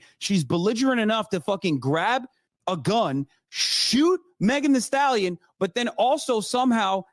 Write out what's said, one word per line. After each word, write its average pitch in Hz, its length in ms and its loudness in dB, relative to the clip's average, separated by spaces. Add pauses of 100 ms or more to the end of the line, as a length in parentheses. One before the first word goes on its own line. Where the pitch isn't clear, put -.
(180)
She's 190 260 0
belligerent 220 560 0
enough 214 300 0
to 185 100 -2
fucking 180 400 -2
grab 185 460 0 (400)
a 185 100 -2
gun, 147 500 0 (220)
shoot - 720 0 (180)
Megan 277 360 2
Thee 254 60 4
Stallion, 233 580 0 (200)
but 190 160 -4
then 240 140 -2
also 254 520 0
somehow 220 720 0